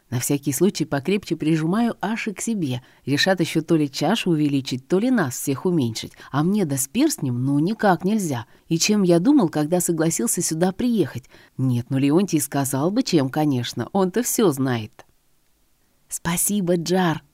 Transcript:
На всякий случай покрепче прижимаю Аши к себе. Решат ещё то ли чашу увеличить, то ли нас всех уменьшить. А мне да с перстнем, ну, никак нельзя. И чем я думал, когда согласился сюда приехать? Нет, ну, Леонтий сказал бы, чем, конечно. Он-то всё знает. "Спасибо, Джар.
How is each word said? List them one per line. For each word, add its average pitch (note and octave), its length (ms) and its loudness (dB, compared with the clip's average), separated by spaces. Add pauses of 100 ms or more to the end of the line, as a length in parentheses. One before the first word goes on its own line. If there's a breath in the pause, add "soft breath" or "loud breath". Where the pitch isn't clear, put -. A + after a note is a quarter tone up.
На B2 100 -4
всякий C#3+ 320 -2
случай F3 320 0
покрепче E3 540 -2
прижимаю E3 640 0
Аши G#3 320 -6
к - 80 -12
себе. D#3 420 -4 (220 soft breath)
Решат D#3+ 340 0
ещё D#3+ 220 0
то E3 160 2
ли D3 120 0
чашу F3 420 0
увеличить, C#3+ 560 0
то F3+ 120 2
ли A#3+ 100 0
нас F3+ 260 0
всех - 300 -4
уменьшить. D3 460 -2 (180 loud breath)
А C#3+ 140 0
мне G3 220 2
да C#3 120 -2
с - 100 -4
перстнем, C#3+ 560 -2
ну, C#3+ 160 0
никак F#3+ 440 2
нельзя. F3+ 420 -2 (220 soft breath)
И E3 100 0
чем G#3 240 2
я E3+ 180 6
думал, A#3 280 4
когда D#3 320 0
согласился E3+ 640 0
сюда E3+ 320 0
приехать? A3 500 -2 (340 soft breath)
Нет, B2+ 320 0
ну, C3+ 80 -2
Леонтий D3 440 2
сказал C#3 500 -2
бы, A#3 100 0
чем, C#3 280 2
конечно. B2+ 640 -2
Он-то G3 300 0
всё G#3+ 280 2
знает. B2+ 540 -4 (1040)
"Спасибо, F3+ 680 0
Джар. E3+ 480 0 (100)